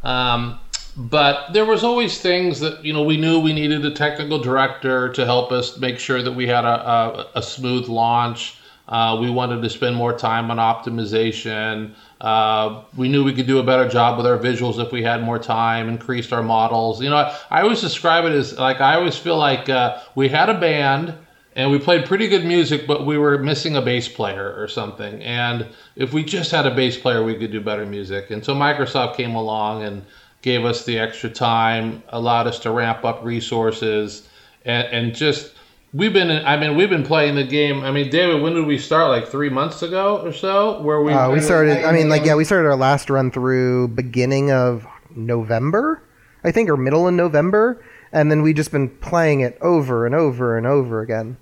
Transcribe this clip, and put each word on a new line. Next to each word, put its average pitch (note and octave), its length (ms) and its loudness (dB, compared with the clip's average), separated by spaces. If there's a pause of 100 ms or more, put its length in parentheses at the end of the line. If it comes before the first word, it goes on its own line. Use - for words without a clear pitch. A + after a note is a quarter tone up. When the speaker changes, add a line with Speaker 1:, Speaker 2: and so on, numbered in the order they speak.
Speaker 1:
Um, A#2+ 560 -2 (380)
but C#3+ 560 0
there G#3+ 120 4
was A3 200 2
always A#3+ 340 0
things F3+ 400 0
that, D#3 240 -6
you D3+ 80 -4
know, D3+ 120 0
we D#3 120 2
knew D#3+ 240 4
we D#3 140 2
needed D3+ 320 0
a D3 60 0
technical D3 480 -2
director C3 760 0
to B2+ 100 -2
help B2 300 0
us B2 240 -4
make B2 220 -4
sure C3 220 -2
that B2+ 120 -4
we B2 120 -4
had A#2+ 200 0
a, A#2 240 0
a, A2+ 460 0
a A#2 60 -4
smooth B2 460 -6
launch. A#2 680 -2 (320)
Uh, A2+ 320 0
we B2 80 0
wanted B2 320 -2
to A2+ 80 -2
spend B2 260 -2
more A#2+ 220 -2
time A#2 340 -2
on A2+ 60 -2
optimization. A2 1400 -2 (260)
Uh, A2 640 0 (140)
we B2+ 100 -2
knew C#3 160 2
we C3+ 80 2
could B2 140 -2
do C3 140 4
a B2 40 0
better B2+ 240 4
job A#2 300 2
with A#2+ 80 -2
our B2 120 4
visuals A#2 460 -2
if A2 80 -8
we B2 100 -4
had A#2 200 -2
more A#2 180 -4
time, A2+ 480 -2
increased A#2 460 -6
our A#2 100 -2
models. A2+ 580 0
You C#3 100 -2
know, D3 60 4
I, - 200 0 (140)
I D#3 100 4
always A3 180 2
describe E3+ 460 2
it D#3+ 80 2
as, - 240 -2
like, C3 240 0
I C#3 140 4
always F3 200 0
feel E3 220 -2
like, C#3 320 0
uh, B2+ 300 0 (160)
we C3+ 120 2
had D#3+ 220 2
a G#3 100 0
band D#3 540 0 (420)
and C3+ 160 0
we C#3+ 80 4
played E3 280 2
pretty G3+ 200 0
good F3+ 180 2
music, E3+ 420 0
but C#3+ 180 0
we D3 120 0
were C#3+ 200 4
missing C#3+ 400 -2
a C3 40 0
bass A#2+ 280 -2
player G2 480 -6
or G#2+ 100 -8
something. G#2 540 -10
And A#2+ 460 -4 (280)
if B2+ 160 -4
we D#3 140 -2
just F3 260 -4
had D3+ 140 2
a B2+ 80 2
bass B2 240 0
player, A#2 260 0
we A2+ 120 -2
could A2 160 -6
do G#2+ 100 -6
better G#2 240 -6
music. G2 460 -8
And G#2+ 120 -8
so C#3 120 -4
Microsoft C#3 600 -2
came A#2 200 -4
along A2 480 -4
and G2+ 200 -10 (380)
gave B2 220 0
us A#2+ 220 -2
the A#2 120 -2
extra A2+ 320 -4
time, A2+ 800 0
allowed A#2 380 0
us A#2 120 -6
to A#2 120 -4
ramp A#2 320 -2
up A#2 200 -4
resources, A2 1040 -2 (380)
and, A#2+ 240 -2
and A#2 260 -2
just, - 380 -2 (420)
we've F#3+ 200 0
been, F3+ 180 4
I D3+ 240 2
mean, D3+ 220 0
we've F#3+ 120 4
been E3 140 2
playing D3 320 2
the C#3+ 80 2
game. C#3 400 0
I C3+ 80 -2
mean, C#3 180 0
David, D#3+ 320 2
when E3 120 0
did E3 120 0
we D3 120 2
start? D#3+ 320 2
Like, A#2+ 180 0
three C#3+ 220 -2
months C#3+ 320 -2
ago F#3+ 420 0
or E3+ 80 -6
so? G3 500 0
Where D3+ 200 2
we D3 100 2
Speaker 2:
Uh, C3 180 4
we D3 120 4
started, D3+ 420 4
I D#3+ 80 4
mean, E3 160 6
like, D3+ 160 4
yeah, D#3 120 4
we D#3 100 4
started E3+ 240 4
our C#3 80 4
last C3+ 320 2
run C3 220 2
through B2+ 580 2
beginning B2+ 600 0
of B2 380 2 (260)
November, A#2+ 880 -2 (440)
I E3 80 0
think, A3+ 160 2
or D3 80 2
middle D3 320 2
in F3 80 2
November. F#3 680 2 (300)
And D3+ 180 4
then D3+ 100 4
we D#3 120 4
just D3+ 180 -2
been C#3 160 0
playing D#3 540 0
it B2 180 -2
over C3 460 2
and B2 100 0
over B2 420 0
and A2+ 80 -2
over B2 360 0
again. A2+ 400 -4